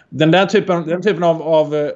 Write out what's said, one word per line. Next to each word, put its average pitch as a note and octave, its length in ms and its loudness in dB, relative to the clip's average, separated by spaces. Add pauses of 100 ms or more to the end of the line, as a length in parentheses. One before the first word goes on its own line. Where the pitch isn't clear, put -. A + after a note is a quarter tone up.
Den D#3 220 2
där F#3 140 4
typen, F3+ 420 0
den F3 140 -4
typen F3 220 -2
av, D#3+ 180 0
av, D3 540 0